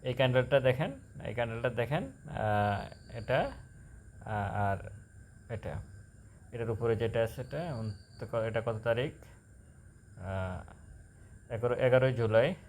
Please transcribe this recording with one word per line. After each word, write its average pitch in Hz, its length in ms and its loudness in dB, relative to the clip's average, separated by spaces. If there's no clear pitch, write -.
এই 127 120 -2
ক্যান্ডেলটা 127 460 6
দেখেন, 131 320 2
এই 110 100 -4
ক্যান্ডেলটা 117 340 -2
দেখেন, 127 360 0
আহ, 104 1120 -2
এটা, 123 240 0
আহ, - 1160 -6
আর 101 200 0
এটা, 87 200 -8
এটার 117 180 -4
উপরে 113 260 2
যেটা 113 260 2
আছে, 113 180 -2
এটা 147 340 -6
উন-, 110 460 -8
তো 117 120 -8
ক-, 113 160 0
এটা 113 180 0
কত 113 180 0
তারিখ? 117 280 2
আহ, - 1400 -8
এগারো, 120 200 0
এগারোই 127 400 6
জুলাই 113 400 4